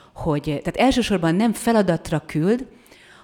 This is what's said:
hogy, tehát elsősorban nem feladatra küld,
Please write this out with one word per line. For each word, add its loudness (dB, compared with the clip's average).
hogy, -4
tehát -6
elsősorban 2
nem 2
feladatra 0
küld, -2